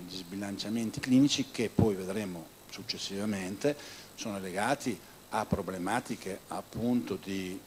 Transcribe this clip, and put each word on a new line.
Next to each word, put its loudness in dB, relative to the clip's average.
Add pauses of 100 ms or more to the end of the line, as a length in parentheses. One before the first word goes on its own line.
sbilanciamenti -4
clinici 6
che 0
poi 6
vedremo -4 (120)
successivamente, -2 (400)
sono -4
legati 0 (300)
a 0
problematiche -2
appunto 0
di, -4